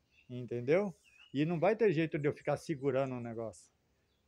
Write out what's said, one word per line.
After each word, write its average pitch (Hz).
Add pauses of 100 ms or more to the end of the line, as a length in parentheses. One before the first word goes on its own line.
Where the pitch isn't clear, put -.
(280)
Entendeu? 127 (380)
E 143
não 170
vai 180
ter 220
jeito 160
de 147
eu 127
ficar 147
segurando 135
o 123
negócio. 113 (560)